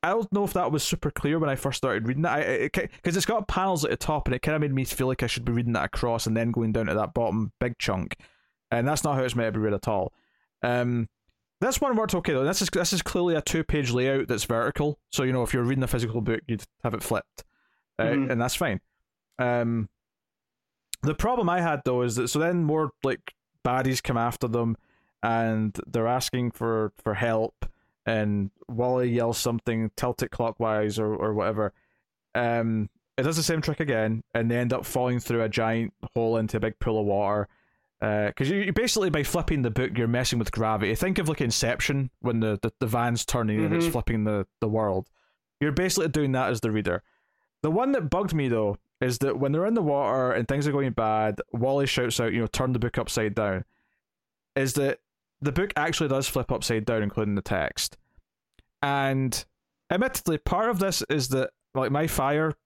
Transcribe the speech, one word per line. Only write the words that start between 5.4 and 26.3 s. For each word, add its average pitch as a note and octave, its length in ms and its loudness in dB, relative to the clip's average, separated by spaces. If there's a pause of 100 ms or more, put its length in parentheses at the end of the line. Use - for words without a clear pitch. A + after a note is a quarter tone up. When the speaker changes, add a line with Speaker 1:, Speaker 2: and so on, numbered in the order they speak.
Speaker 1:
be B2 80 0
reading A#2 220 0
that D#2+ 120 0
across A#2 400 -2
and A2+ 100 0
then A#2 160 0
going A2+ 200 0
down A2+ 140 0
to D#2 80 0
that G#2 200 0
bottom A2 460 0
big B2 180 -2
chunk. - 380 -2 (540)
And A#2+ 160 2
that's D3+ 180 0
not C#3+ 120 0
how C3 60 2
it's B2 120 -2
meant A2+ 200 0
to A2 40 -2
be G#2+ 60 0
read G#2 100 2
at G2+ 140 -4
all. G2+ 240 0 (500)
Um, A#2+ 460 0 (520)
this B3+ 200 0
one C4 160 2
worked A3 180 0
okay, E3+ 180 0
though. C3 120 2
This F#3 180 0
is, F3+ 80 -2
this F3 220 0
is F3 100 -2
clearly F3 320 0
a D3+ 80 -2
two-page D3+ 480 0
layout C3 380 0
that's A2 160 -2
vertical. C#3+ 540 -2 (120)
So, C#3 140 0
you B2+ 80 2
know, B2+ 100 2
if A2+ 100 -2
you're B2 120 2
reading C3 200 2
a A#2+ 40 -2
physical A#2 320 0
book, - 260 0
you'd A2+ 180 -4 (200)
have - 100 0
it G#2+ 80 -6
flipped. - 420 -4 (540)
Uh, A2 60 2
Speaker 2:
Mm-hmm. C3+ 260 2
Speaker 1:
and A#2+ 100 0
that's B2 140 0
fine. D#3 260 -2 (580)
Um, A#2 500 0 (1120)
the D3 120 0
problem A3+ 340 0
I F3 120 2
had, D#3 240 0
though, B2 180 2
is A#2+ 140 0
that, A#2+ 120 0
so D3 100 0
then E3+ 260 2
more, D3+ 260 2 (140)
like, - 300 -2 (300)
baddies B2+ 380 0
come B2 140 -2
after A#2 320 -2
them, A#2 280 0 (460)
and A2+ 640 0
they're A2+ 200 -2
asking B2 460 -2